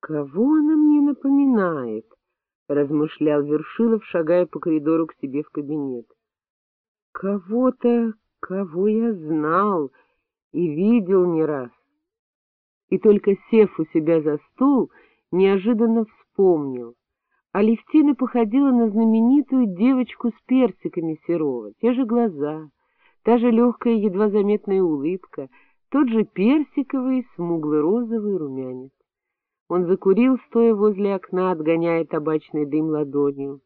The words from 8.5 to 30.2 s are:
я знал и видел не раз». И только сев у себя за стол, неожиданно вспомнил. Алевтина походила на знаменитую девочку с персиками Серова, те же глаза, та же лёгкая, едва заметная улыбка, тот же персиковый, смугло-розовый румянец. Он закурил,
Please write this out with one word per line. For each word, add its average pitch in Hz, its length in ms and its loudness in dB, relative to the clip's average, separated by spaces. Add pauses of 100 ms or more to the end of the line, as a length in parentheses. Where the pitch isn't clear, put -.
я 226 280 0
знал 160 760 -2 (600)
и 165 160 -4
видел 185 580 2
не 160 180 0
раз». 139 280 -6 (1160)
И 185 100 -2
только 208 360 4 (160)
сев 214 300 4
у 160 60 -2
себя 160 360 0
за 147 160 -2 (140)
стол, 262 400 0 (400)
неожиданно 214 720 2
вспомнил. 143 880 -2 (560)
Алевтина 226 640 2
походила 247 560 0
на 233 180 2
знаменитую 226 800 2
девочку 240 600 -2
с - 180 -8
персиками 175 800 -2
Серова, 135 540 -4
те 240 140 0
же 262 100 -2
глаза, 156 640 -4 (560)
та 240 140 4
же 240 120 2
лёгкая, 233 440 2
едва 208 360 0
заметная 202 520 0
улыбка, 151 680 -4 (420)
тот 269 200 2
же 220 120 0
персиковый, 262 1120 -2
смугло-розовый 175 1000 -2
румянец. 131 560 -10 (760)
Он 175 180 -2
закурил, 196 600 2